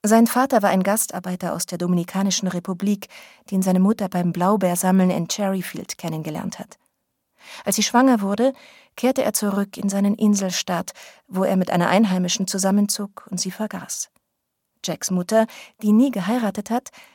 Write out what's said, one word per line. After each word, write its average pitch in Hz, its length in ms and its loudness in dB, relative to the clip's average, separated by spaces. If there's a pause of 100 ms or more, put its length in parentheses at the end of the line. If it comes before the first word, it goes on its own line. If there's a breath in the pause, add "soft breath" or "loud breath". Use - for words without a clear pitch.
Sein 226 240 6
Vater 247 340 2
war 202 80 2
ein 190 140 2
Gastarbeiter 185 680 -4
aus 165 120 -6
der 175 120 -10
Dominikanischen 180 720 -2
Republik, 190 600 -4 (440 loud breath)
den 190 100 2
seine 185 180 2
Mutter 202 300 2
beim 175 220 0
Blaubeersammeln 185 800 2
in 175 180 -2
Cherryfield - 720 -6
kennengelernt 160 640 -10
hat. - 180 -18 (880 loud breath)
Als 202 100 -2
sie 208 80 0
schwanger 247 380 4
wurde, 208 320 0 (420 loud breath)
kehrte 262 280 0
er 214 100 -2
zurück 202 440 -2
in 202 120 -2
seinen 202 260 0
Inselstaat, 196 760 0 (340 loud breath)
wo 190 160 -2
er 190 140 2
mit 185 140 0
einer 175 180 2
Einheimischen 185 580 2
zusammenzog 202 840 -2
und 185 100 -6
sie 185 120 -4
vergaß. - 580 -8 (760)
Jacks - 260 -6
Mutter, 220 360 2 (340 loud breath)
die 208 100 2
nie 247 200 6
geheiratet 208 580 -4
hat, 240 200 -4 (260 loud breath)